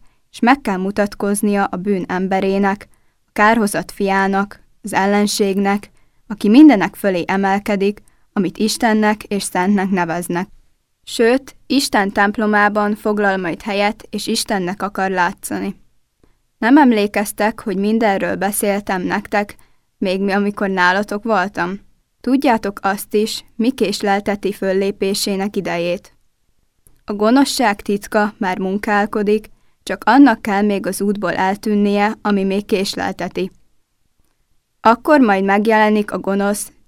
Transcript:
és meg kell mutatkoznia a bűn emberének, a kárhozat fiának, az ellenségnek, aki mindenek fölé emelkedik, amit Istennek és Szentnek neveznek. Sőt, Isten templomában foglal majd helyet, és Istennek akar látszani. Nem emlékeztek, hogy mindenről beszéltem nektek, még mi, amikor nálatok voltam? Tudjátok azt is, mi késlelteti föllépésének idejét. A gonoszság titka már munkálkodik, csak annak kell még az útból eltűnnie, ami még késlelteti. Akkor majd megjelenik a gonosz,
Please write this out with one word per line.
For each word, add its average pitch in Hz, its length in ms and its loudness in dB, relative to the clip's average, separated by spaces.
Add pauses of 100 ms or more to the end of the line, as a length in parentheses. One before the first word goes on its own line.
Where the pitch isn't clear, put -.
(300)
és - 80 -20
meg 262 220 2
kell 190 160 -6
mutatkoznia 202 880 -2
a 196 120 -6
bűn 180 320 -2
emberének, 190 800 -2 (380)
a - 60 -20
kárhozat 208 600 2
fiának, 196 680 -2 (220)
az 196 100 -10
ellenségnek, 202 960 0 (360)
aki 208 220 -4
mindenek 220 460 8
fölé 180 320 -2
emelkedik, 196 760 -2 (300)
amit 170 260 -2
Istennek 214 640 0
és 196 200 -6
Szentnek 190 480 0
neveznek. 175 580 -4 (540)
Sőt, 254 540 0 (100)
Isten 214 460 0
templomában 208 800 0
foglal 208 420 -2
majd 180 260 -6
helyet, 208 480 -4
és 202 160 -8
Istennek 196 560 -4
akar 190 280 -4
látszani. 190 720 -4 (760)
Nem 247 200 4
emlékeztek, 208 800 2
hogy 190 160 -6
mindenről 196 580 0
beszéltem 196 680 -4
nektek, 208 540 -4 (420)
még 190 220 -2
mi, 196 120 0
amikor 202 360 -2
nálatok 190 560 0
voltam? 196 560 -2 (400)
Tudjátok 233 640 0
azt 202 320 -4
is, 214 300 -2 (120)
mi 226 140 -2
késlelteti 202 840 -2
föllépésének 196 1040 -2
idejét. 175 600 -4 (880)
A - 80 -10
gonoszság 220 680 2
titka 208 560 -2
már 185 200 -4
munkálkodik, 208 920 -2 (320)
csak - 240 -8
annak 247 360 6
kell 202 200 0
még 202 240 0
az 190 140 -6
útból 202 320 -2
eltűnnie, 202 920 0
ami 202 220 0
még 196 200 -2
késlelteti. 185 840 -4 (1300)
Akkor 285 400 4
majd 196 240 2
megjelenik 214 680 2
a 190 60 -4
gonosz, 202 540 -2 (160)